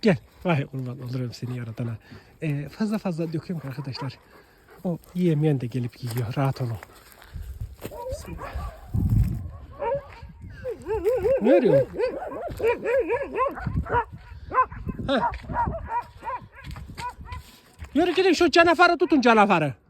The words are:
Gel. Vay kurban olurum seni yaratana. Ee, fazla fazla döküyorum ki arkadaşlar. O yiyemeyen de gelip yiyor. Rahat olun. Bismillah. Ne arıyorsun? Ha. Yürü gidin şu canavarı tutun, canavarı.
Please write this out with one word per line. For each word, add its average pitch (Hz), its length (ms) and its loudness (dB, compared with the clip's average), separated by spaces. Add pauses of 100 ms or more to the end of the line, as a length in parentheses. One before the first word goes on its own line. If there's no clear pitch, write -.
Gel. 196 140 6 (280)
Vay 160 220 2
kurban 131 360 -8
olurum 123 300 -4
seni 123 260 -8
yaratana. 113 380 -6 (460)
Ee, 147 260 -4
fazla 214 300 -2
fazla 165 340 -4
döküyorum 160 280 -6
ki 139 80 -8
arkadaşlar. 135 500 -8 (680)
O 170 140 -2 (160)
yiyemeyen 156 460 4
de 123 60 -6
gelip 120 380 -6
yiyor. 120 320 -4
Rahat 135 240 0
olun. 117 160 -4 (1300)
Bismillah. - 640 -10 (2750)
Ne 247 120 8
arıyorsun? 277 340 6 (3250)
Ha. 277 240 0 (2750)
Yürü 339 200 4
gidin 381 180 4
şu 330 180 4
canavarı 339 480 6
tutun, 311 220 4
canavarı. 202 540 6 (140)